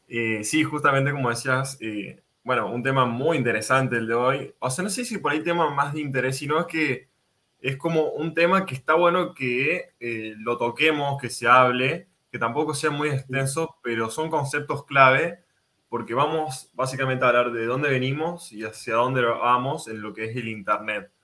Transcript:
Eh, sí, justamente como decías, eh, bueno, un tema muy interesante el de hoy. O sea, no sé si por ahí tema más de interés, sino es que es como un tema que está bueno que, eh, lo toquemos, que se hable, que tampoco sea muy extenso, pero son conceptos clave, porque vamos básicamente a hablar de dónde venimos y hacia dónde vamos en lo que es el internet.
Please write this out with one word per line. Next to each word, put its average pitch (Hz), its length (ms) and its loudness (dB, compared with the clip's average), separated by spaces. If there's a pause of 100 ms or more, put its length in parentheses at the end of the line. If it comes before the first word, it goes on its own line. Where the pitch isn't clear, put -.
Eh, 113 360 -2
sí, 151 200 2
justamente 139 480 2
como 135 180 0
decías, 131 520 -2
eh, 104 420 -8 (200)
bueno, 117 300 -2
un 123 80 -4
tema 135 240 2
muy 135 320 0
interesante 120 600 2
el 113 100 -2
de 117 80 0
hoy. 127 420 0
O 127 120 -4
sea, 156 140 -4
no 208 60 -2
sé 240 160 -4
si 214 140 -6
por 143 120 -2
ahí 151 100 0
tema 170 280 0
más 143 240 -2
de 156 80 -6
interés, 135 360 -2
sino 147 220 -2
es 170 60 0
que 156 420 -2 (540)
es 135 160 -4
como 160 320 0
un 156 240 -4
tema 185 320 4
que - 80 -8
está 156 220 0
bueno 175 400 2
que, 135 640 -2
eh, 110 400 -8
lo 120 180 -2
toquemos, 139 640 0
que 120 80 -6
se - 180 -4
hable, 127 600 4 (240)
que 123 60 -8
tampoco 139 380 -2
sea 156 160 -2
muy 147 180 -2
extenso, 135 720 -4
pero 113 300 -2
son 160 180 -4
conceptos 143 560 -4
clave, 139 580 4 (460)
porque 113 240 -6
vamos 147 640 -2
básicamente 131 500 -2
a 123 40 6
hablar 123 220 4
de 113 140 -2
dónde 135 240 0
venimos 143 600 -2
y 110 120 -12
hacia 110 300 -6
dónde 127 300 4
vamos 123 640 2
en 110 120 -10
lo 104 140 -10
que 110 120 -8
es 113 100 -6
el 113 120 -6
internet. 107 640 -4 (120)